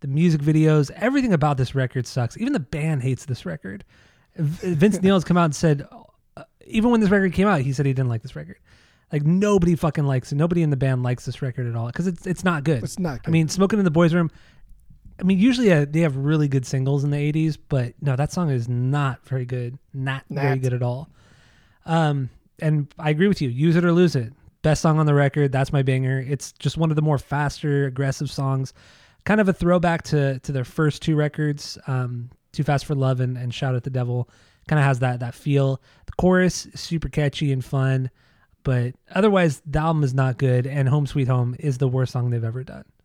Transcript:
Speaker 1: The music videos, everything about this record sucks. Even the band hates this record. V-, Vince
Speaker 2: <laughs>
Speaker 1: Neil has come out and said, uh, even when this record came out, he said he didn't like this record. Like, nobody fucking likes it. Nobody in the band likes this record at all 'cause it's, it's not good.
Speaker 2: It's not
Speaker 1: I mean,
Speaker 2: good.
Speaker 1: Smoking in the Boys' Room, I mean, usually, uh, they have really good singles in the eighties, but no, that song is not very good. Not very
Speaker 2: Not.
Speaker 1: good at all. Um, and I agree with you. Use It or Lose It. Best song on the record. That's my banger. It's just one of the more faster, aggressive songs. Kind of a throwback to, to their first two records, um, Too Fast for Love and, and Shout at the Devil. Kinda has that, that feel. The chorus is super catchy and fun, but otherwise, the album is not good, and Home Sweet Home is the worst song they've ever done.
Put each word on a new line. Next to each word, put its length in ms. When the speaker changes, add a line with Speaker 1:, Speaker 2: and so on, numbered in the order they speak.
Speaker 1:
The 60
music 340
videos, 540
everything 380
about 240
this 180
record 320
sucks. 300
Even 160
the 60
band 440
hates 220
this 200
record. 400
V-, 380
Vince 280
Speaker 2:
<laughs> 0
Speaker 1:
Neil 140
has 80
come 140
out 80
and 100
said, 320
uh, 80
even 260
when 100
this 80
record 240
came 140
out, 140
he 100
said 140
he 80
didn't 160
like 140
this 120
record. 220
Like, 120
nobody 520
fucking 300
likes 260
it. 40
Nobody 280
in 60
the 80
band 260
likes 220
this 160
record 260
at 80
all 160
'cause 160
it's, 180
it's 200
not 180
good. 180
Speaker 2:
It's 160
not 300
Speaker 1:
I 20
mean, 180
Speaker 2:
good. 40
Speaker 1:
Smoking 280
in 60
the 60
Boys' 220
Room, 180
I 40
mean, 140
usually, 340
uh, 160
they 120
have 160
really 320
good 180
singles 380
in 80
the 60
eighties, 400
but 440
no, 140
that 160
song 180
is 200
not 580
very 180
good. 320
Not 360
very 260
Speaker 2:
Not. 60
Speaker 1:
good 120
at 80
all. 280
Um, 440
and 380
I 120
agree 180
with 140
you. 80
Use 260
It 80
or 80
Lose 240
It. 160
Best 200
song 160
on 80
the 80
record. 380
That's 220
my 100
banger. 420
It's 280
just 240
one 120
of 60
the 60
more 160
faster, 680
aggressive 440
songs. 420
Kind 160
of 80
a 40
throwback 500
to, 360
to 140
their 100
first 380
two 160
records, 680
um, 440
Too 100
Fast 220
for 100
Love 240
and, 180
and 160
Shout 220
at 80
the 60
Devil. 400
Kinda 120
has 180
that, 200
that 160
feel. 460
The 80
chorus 540
is 120
super 300
catchy 420
and 120
fun, 460
but 300
otherwise, 520
the 140
album 240
is 120
not 220
good, 300
and 220
Home 180
Sweet 200
Home 320
is 200
the 80
worst 260
song 180
they've 120
ever 200
done. 220